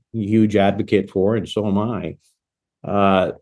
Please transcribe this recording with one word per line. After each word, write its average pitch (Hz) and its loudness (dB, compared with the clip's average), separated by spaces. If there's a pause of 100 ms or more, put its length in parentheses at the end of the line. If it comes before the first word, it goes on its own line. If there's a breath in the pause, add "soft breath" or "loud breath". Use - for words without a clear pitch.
(120)
huge 104 2
advocate 98 0
for, 98 0
and 85 -6
so 104 -4
am 98 0
I, 92 -6 (680)
uh, 95 2